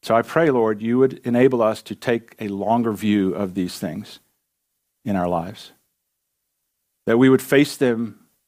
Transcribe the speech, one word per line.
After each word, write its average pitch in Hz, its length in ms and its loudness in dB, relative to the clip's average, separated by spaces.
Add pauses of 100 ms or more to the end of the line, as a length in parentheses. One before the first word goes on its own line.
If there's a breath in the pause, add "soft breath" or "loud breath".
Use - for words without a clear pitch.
So 113 140 0
I 117 60 2
pray, 160 280 0
Lord, 110 300 0
you 117 180 0
would 131 260 2
enable 120 380 2
us 107 200 0
to - 120 -12
take 117 460 -6
a 107 80 -8
longer 110 440 -2
view 98 420 0
of 92 200 -6
these 90 240 -4
things 90 400 -10 (880)
in 104 100 -4
our 90 140 -2
lives, 87 420 -6 (1400)
that 113 120 2
we 131 100 6
would 131 140 4
face 143 340 2
them 117 500 -4 (220)